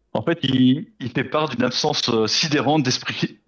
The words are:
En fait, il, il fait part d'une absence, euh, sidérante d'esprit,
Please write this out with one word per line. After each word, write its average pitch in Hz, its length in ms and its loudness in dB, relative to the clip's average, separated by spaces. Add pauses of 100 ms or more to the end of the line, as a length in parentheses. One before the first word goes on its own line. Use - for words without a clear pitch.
(140)
En 110 80 0
fait, 170 200 0
il, 131 460 2 (120)
il 120 100 -6
fait 127 140 -2
part 151 240 -2
d'une 123 160 -4
absence, - 460 -2
euh, 110 160 2
sidérante 147 560 0
d'esprit, - 640 -4